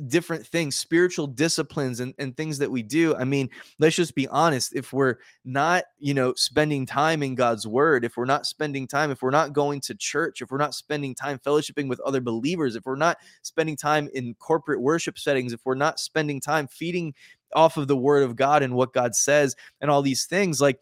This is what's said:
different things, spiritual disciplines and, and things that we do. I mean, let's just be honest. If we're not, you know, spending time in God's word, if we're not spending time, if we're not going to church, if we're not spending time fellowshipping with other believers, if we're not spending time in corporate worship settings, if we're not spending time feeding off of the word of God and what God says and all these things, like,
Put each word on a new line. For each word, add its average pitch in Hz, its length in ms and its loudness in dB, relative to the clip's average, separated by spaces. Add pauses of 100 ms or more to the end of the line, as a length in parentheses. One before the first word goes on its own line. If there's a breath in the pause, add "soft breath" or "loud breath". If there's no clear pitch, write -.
different 165 400 -2
things, 160 300 -2
spiritual 175 500 0
disciplines 139 760 -2
and, 127 180 -8
and 131 180 -8
things 156 220 -6
that 139 120 0
we 123 120 -2
do. 151 340 2
I 127 80 -2
mean, 135 240 0 (300 loud breath)
let's 160 180 4
just 170 180 0
be 131 140 -2
honest. 147 480 0
If 131 160 -6
we're 131 240 2 (300 soft breath)
not, 151 380 0 (140)
you 143 140 -2
know, 131 220 2
spending 147 520 0
time 151 360 0
in 131 120 -4
God's 117 320 0
word, 127 380 2
if 120 140 -6
we're 123 80 -2
not 143 200 0
spending 139 400 -4
time, 147 240 0
if 131 120 -6
we're 127 80 0
not 151 240 2
going 143 280 0
to 113 120 -8
church, 147 480 -4
if 117 80 -14
we're 135 80 -6
not 147 160 -2
spending 143 400 -6
time 143 240 -8
fellowshipping 147 500 -2
with 120 120 -4
other 135 200 -2
believers, 123 560 -2
if 107 80 -12
we're 131 120 -4
not 156 200 2 (260 soft breath)
spending 160 340 -2
time 147 360 0
in 123 220 -6
corporate 151 480 -2
worship 156 360 0
settings, 127 360 -2
if 113 100 -12
we're 131 100 0
not 143 240 0
spending 147 400 -4
time 147 280 -2
feeding 170 480 -6 (400 soft breath)
off 160 240 6
of 139 100 -2
the 139 80 4
word 143 260 4
of 120 140 0
God 143 260 4
and 127 120 -2
what 123 180 2
God 120 220 0
says 143 420 2 (240 loud breath)
and 147 100 0
all 143 120 6
these 135 240 0
things, 170 340 0
like, 143 220 4